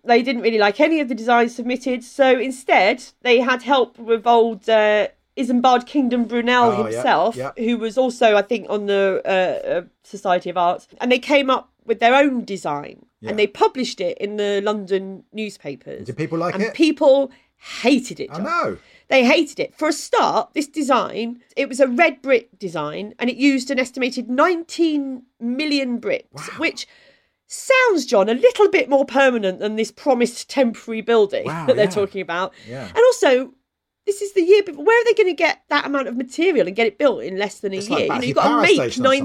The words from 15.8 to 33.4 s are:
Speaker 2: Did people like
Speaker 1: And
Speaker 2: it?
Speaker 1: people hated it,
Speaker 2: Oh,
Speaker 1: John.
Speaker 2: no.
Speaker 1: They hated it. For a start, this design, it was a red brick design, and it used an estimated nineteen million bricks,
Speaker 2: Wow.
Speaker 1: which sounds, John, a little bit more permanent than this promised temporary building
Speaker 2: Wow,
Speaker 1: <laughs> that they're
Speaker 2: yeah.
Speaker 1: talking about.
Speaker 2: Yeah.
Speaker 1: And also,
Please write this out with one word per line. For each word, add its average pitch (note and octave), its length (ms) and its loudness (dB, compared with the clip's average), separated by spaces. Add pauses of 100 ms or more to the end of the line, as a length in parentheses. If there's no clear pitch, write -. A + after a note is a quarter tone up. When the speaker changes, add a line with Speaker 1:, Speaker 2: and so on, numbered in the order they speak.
Speaker 2:
Did B2 120 -10
people D#3+ 200 -6
like E3+ 160 -4
Speaker 1:
And F#3+ 100 -4
Speaker 2:
it? A3+ 100 -6
Speaker 1:
people C#4 580 4 (480)
hated A#3 400 0
it, - 100 -10
Speaker 2:
Oh, C#3+ 60 -12
Speaker 1:
John. F#3 80 -8
Speaker 2:
no. D#4+ 340 -4 (300)
Speaker 1:
They B3+ 160 4
hated D4+ 340 2
it. - 160 -6
For D4+ 140 -4
a E4 60 0
start, A3+ 580 -2
this D4 140 -4
design, A#3+ 760 -4 (160)
it C4+ 100 -2
was C4 140 -2
a C#4 80 4
red C#4 320 0
brick C4 380 -2
design, E3+ 600 -8
and A#3+ 120 -2
it B3 60 -4
used C4+ 340 0
an C4 80 -4
estimated B3+ 500 -4
nineteen D4+ 920 -2 (180)
million C4 580 -4
bricks, D#3+ 520 -8
Speaker 2:
Wow. - 80 -14
Speaker 1:
which - 280 -4 (600)
sounds, A#4+ 600 2
John, G3+ 220 2
a A#3 60 0
little G#4 340 4
bit F#4+ 200 0
more C4+ 160 4
permanent A#3+ 560 0
than G#3+ 160 -4
this A3 160 -2
promised A#3+ 580 -2
temporary A3+ 500 -2
building G#3 460 0
Speaker 2:
Wow, D#3+ 200 -8
Speaker 1:
<laughs> - 20 0
that B3+ 80 2
they're G#3 100 4
Speaker 2:
yeah. F#3+ 40 0
Speaker 1:
talking G3 300 -4
about. F3 320 -6 (160)
Speaker 2:
Yeah. G3+ 180 -12
Speaker 1:
And - 100 -14
also, F#4 560 2 (540)